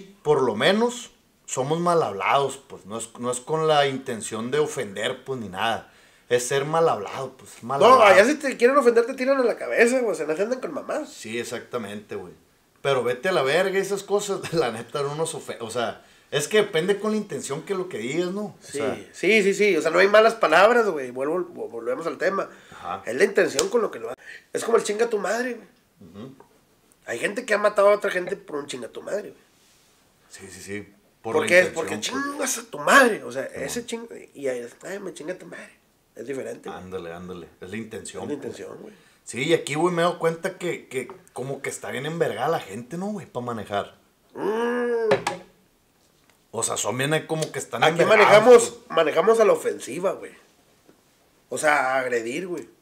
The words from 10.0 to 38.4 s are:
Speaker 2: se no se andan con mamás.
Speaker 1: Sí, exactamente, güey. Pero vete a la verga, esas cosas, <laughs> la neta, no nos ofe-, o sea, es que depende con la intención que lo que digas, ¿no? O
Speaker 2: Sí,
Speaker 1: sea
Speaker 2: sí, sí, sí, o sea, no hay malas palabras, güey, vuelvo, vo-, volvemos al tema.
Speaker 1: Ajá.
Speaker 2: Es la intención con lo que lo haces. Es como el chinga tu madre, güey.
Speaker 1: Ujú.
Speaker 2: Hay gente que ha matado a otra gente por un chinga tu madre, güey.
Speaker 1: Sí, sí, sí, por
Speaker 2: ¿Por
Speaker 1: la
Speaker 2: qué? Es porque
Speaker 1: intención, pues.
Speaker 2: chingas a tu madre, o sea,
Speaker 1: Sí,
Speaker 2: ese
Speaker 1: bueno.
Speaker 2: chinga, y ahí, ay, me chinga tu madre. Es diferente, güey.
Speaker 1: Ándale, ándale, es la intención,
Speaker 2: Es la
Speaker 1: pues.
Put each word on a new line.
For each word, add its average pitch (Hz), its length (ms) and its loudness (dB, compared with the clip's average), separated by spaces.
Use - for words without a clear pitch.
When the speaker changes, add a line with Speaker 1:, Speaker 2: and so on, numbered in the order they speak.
Speaker 2:
se 151 100 -6
no 156 100 -2
se 185 80 -2
andan 247 180 -4
con 180 120 -8
mamás. 240 380 -6
Speaker 1:
Sí, 110 280 -10
exactamente, 107 760 -10
güey. 90 180 -12
Pero 135 220 0
vete 123 260 -2
a - 40 2
la 156 80 2
verga, 180 380 2
esas 196 240 -4
cosas, 202 360 -2
<laughs> - 140 -8
la 139 180 0
neta, 113 300 -8
no 143 140 -4
nos 160 200 -4
ofe-, - 240 -12
o 113 100 -8
sea, 110 340 -4
es 147 160 -2
que 214 100 2
depende 196 420 2
con 214 120 -2
la 214 60 0
intención 151 440 -6
que 196 140 -6
lo 185 120 -4
que 120 120 -8
digas, 160 320 -2
¿no? 202 100 -6
O 190 200 -10
Speaker 2:
Sí, - 180 -10
Speaker 1:
sea 101 160 -2
Speaker 2:
sí, 202 300 2
sí, 190 100 4
sí, 190 240 2
o 147 40 2
sea, 165 100 0
no 170 80 4
hay 196 80 8
malas 214 260 6
palabras, 208 560 6
güey, 135 220 -6
vuelvo, 143 260 -2
vo-, 117 160 -10
volvemos 120 380 -6
al 135 100 -6
tema. 185 320 -2
Speaker 1:
Ajá. 92 340 -10
Speaker 2:
Es 117 100 -6
la 139 80 2
intención 175 460 2
con 240 140 0
lo - 80 -4
que 117 80 -14
lo 113 100 -10
haces. - 140 -14
Es - 120 -6
como 226 140 2
el 202 60 2
chinga 214 240 -2
tu 220 120 -4
madre, 233 340 -4
güey. - 140 -16
Speaker 1:
Ujú. 131 100 -20
Speaker 2:
Hay 117 140 -8
gente 202 260 -6
que 214 80 0
ha 202 60 2
matado 202 300 4
a 208 60 6
otra 202 140 -4
gente 180 260 -4
por 156 220 -14
un 143 80 -8
chinga 120 220 -12
tu 113 160 -14
madre, 190 260 -8
güey. - 140 -20
Speaker 1:
Sí, - 220 -20
sí, 92 100 -18
sí, 98 260 -10
por 113 120 -6
Speaker 2:
¿Por 156 100 2
Speaker 1:
la - 40 -2
Speaker 2:
qué? 180 140 6
Es 180 80 0
porque 226 260 -6
Speaker 1:
intención, 240 260 -6
pues. 285 120 -6
Speaker 2:
chingas 277 240 -4
a - 140 -16
tu 147 80 -12
madre, 202 440 4
o 120 80 -12
sea, 131 140 -6
Speaker 1:
Sí, - 100 -14
Speaker 2:
ese 139 260 -8
Speaker 1:
bueno. 240 60 -16
Speaker 2:
chinga, 233 280 -12
y 139 140 -8
ahí, 120 200 -6
ay, 190 160 -10
me 185 140 -12
chinga 165 240 -10
tu 170 80 -20
madre. 165 260 -18
Es 117 120 -14
diferente, 123 420 -10
güey. 85 120 -14
Speaker 1:
Ándale, 90 320 -10
ándale, 90 340 -12
es 90 80 -14
la 104 80 -10
intención, 107 460 -12
Speaker 2:
Es 120 60 -8
la 147 60 -6
Speaker 1:
pues. 123 100 -12